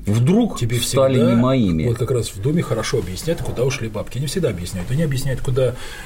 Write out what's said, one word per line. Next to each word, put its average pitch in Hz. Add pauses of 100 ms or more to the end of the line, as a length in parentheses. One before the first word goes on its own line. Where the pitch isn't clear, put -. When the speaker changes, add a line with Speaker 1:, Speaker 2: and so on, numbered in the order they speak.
Speaker 1:
вдруг 160
Speaker 2:
Тебе 123
Speaker 1:
стали 135
Speaker 2:
всегда, 120
Speaker 1:
не 117
моими? 113
Speaker 2:
вот -
как 127
раз 117
в 95
Думе 151
хорошо 110
объясняют, 90
куда 120
ушли 127
бабки. 104
Они 143
всегда 160
объясняют. 87
Они 147
объясняют, 135
куда 127 (320)